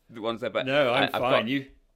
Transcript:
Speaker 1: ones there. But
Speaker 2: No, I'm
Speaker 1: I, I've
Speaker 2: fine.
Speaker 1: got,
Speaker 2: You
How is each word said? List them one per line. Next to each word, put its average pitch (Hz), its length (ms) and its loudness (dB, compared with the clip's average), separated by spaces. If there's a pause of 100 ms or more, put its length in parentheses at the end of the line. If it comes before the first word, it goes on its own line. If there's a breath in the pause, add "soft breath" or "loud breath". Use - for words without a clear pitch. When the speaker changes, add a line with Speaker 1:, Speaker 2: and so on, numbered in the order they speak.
(160)
Speaker 1:
ones 110 240 -4
there. 117 100 -4
But 113 160 -2
Speaker 2:
No, 131 260 2
I'm 135 120 2
Speaker 1:
I, - 20 0
I've - 60 -4
Speaker 2:
fine. 123 200 0
Speaker 1:
got, 110 160 2
Speaker 2:
You 135 180 -4 (300)